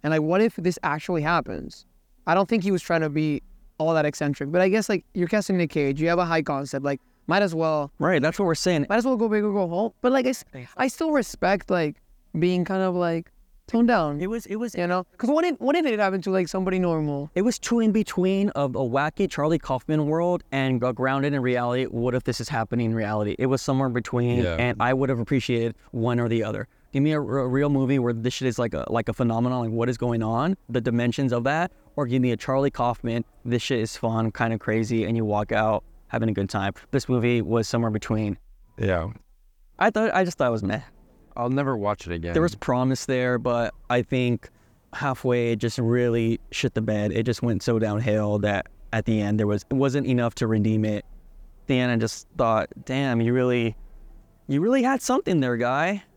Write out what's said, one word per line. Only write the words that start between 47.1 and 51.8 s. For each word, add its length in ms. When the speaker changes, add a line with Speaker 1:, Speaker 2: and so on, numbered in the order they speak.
Speaker 2:
It 120
just 180
went 220
so 160
downhill 600
that 280
at 140
the 140
end 200
there 80
was, 240
it 20
wasn't 320
enough 300
to 120
redeem 380
it. 180
At 40
the 120
end 120